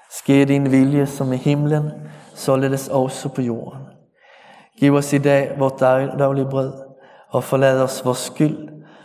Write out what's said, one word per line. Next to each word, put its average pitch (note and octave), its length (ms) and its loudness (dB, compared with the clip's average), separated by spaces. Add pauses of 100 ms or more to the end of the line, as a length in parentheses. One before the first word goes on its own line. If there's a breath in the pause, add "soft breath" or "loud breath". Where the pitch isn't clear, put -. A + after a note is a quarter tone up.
(100)
Ske C#3 340 2
din C#3 260 2
vilje C#3 360 4
som C3+ 260 -4
i B2+ 40 -2
himlen, D3 720 -2 (240 loud breath)
således C3+ 540 -2
også C3 400 -2
på C#3 120 -8
jorden. B2 460 -6 (920 soft breath)
Giv C#3+ 160 4
os C#3+ 180 0
i C#3+ 60 4
dag C#3+ 400 2
vort C3+ 220 0
dag-, C3 380 2
daglige C#3 320 0
brød, C3+ 300 -4 (520 soft breath)
og B2 120 0
forlad C3+ 380 2
os B2+ 220 -4
vores B2 140 -2
skyld, - 500 -4 (360 loud breath)